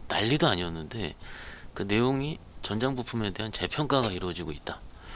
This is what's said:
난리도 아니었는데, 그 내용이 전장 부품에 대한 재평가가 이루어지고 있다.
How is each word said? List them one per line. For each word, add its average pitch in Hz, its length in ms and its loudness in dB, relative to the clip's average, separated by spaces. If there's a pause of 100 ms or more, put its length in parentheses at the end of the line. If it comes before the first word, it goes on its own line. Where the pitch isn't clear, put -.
난리도 131 400 4
아니었는데, 87 680 0 (580)
그 - 100 -2
내용이 131 540 4 (240)
전장 127 340 2
부품에 113 360 0
대한 110 200 -4
재평가가 127 600 2
이루어지고 87 400 -2
있다. - 280 -8 (360)